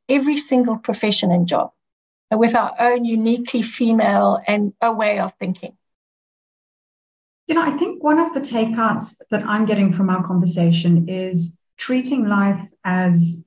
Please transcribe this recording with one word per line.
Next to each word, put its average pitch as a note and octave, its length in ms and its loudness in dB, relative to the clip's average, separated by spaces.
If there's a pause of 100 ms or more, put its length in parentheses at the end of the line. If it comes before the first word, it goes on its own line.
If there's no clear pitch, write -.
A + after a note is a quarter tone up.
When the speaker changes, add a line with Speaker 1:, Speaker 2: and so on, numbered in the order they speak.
Speaker 1:
every C#4 280 2
single B3 400 0
profession G#3 540 -2
and F3 160 2
job, - 260 -2 (600)
uh, G#3+ 60 0
with A3+ 160 2
our G#3+ 240 -2
own A#3+ 260 2
uniquely A#3 580 -2
female G3+ 840 2
and G#3 340 -2
a A#3 120 2
way G#3 260 -2
of F#3+ 220 -4
thinking. - 360 -8 (1700)
Speaker 2:
You D#4+ 80 -4
know, E4 80 2
I C#4+ 140 -2
think - 260 -4
one G3+ 160 4
of - 140 0
the C4+ 80 -4
takeouts A3+ 800 -2 (100)
that G#3 140 -2
I'm G#3+ 220 0
getting G3 260 2
from F#3 160 0
our F#3 180 0
conversation E3+ 840 2
is F#3 480 -6 (180)
treating B3+ 500 -2
life G3 400 0 (180)
as F3+ 640 0